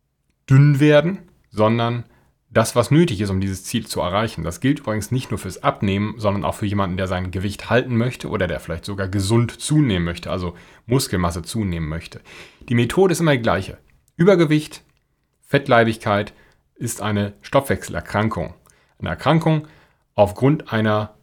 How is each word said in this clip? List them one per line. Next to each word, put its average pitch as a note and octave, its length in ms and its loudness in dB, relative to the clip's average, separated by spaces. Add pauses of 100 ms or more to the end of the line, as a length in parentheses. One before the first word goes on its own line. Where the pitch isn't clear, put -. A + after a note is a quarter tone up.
(520)
dünn C#3 300 6
werden, D3+ 500 4 (180)
sondern A#2 560 0 (440)
das, A2+ 280 0
was A#2+ 140 2
nötig D3+ 300 4
ist, G#2 80 0
um F#2+ 120 0
dieses F#2+ 240 -4
Ziel A2 220 -6
zu - 140 -6
erreichen. F#2 440 -2
Das E2+ 160 -8
gilt C#3 180 0
übrigens G#2+ 320 -6
nicht B2+ 200 -4
nur A#2+ 60 -4
fürs - 260 -12
Abnehmen, G#2+ 540 -2
sondern G#2 280 -2
auch E2+ 100 -2
für - 100 -6
jemanden, G2 320 -2
der F#2+ 120 -4
sein F2+ 220 -4
Gewicht F#2+ 380 -6
halten B2+ 280 0
möchte A#2+ 340 -4
oder F#2+ 160 -2
der E2+ 140 -4
vielleicht - 260 -10
sogar G2 220 -6
gesund G#2 520 0
zunehmen B2 440 2
möchte, E2+ 260 -6
also F2+ 260 -6 (300)
Muskelmasse F#2 560 0
zunehmen E2+ 460 -4
möchte. - 340 -10 (460)
Die A#2+ 80 0
Methode F3 360 4
ist D#3 80 -2
immer D#3+ 120 2
die B2+ 100 0
gleiche. G2 360 -2 (380)
Übergewicht, E3 680 2 (580)
Fettleibigkeit A2+ 880 2 (440)
ist - 260 -8
eine G2+ 400 -2
Stoffwechselerkrankung. G2+ 1120 -4 (460)
Eine G2 100 -6
Erkrankung D#3 560 0 (480)
aufgrund B2 580 2
einer G#2+ 500 0